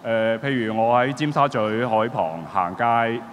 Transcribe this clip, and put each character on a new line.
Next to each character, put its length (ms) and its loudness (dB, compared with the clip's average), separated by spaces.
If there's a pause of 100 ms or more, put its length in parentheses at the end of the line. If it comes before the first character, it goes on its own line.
呃， 340 0
譬 260 -2
如 120 -2
我 220 4
喺 140 2
尖 180 -2
沙 160 2
咀 120 -2 (260)
海 240 2
旁 320 -4 (100)
行 260 -2
街 440 0 (120)